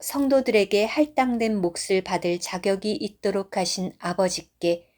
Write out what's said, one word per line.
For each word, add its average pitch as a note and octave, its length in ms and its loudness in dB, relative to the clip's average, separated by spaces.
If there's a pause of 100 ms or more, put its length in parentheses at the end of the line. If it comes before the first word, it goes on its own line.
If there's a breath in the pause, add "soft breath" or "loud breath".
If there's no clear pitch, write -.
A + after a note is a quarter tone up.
성도들에게 B3+ 800 2
할당된 A#3+ 720 0
몫을 F#3 460 0
받을 F3 340 -2
자격이 G3 540 -2
있도록 G3+ 640 -4
하신 F#3 420 -2
아버지께 F3 880 -2 (120 soft breath)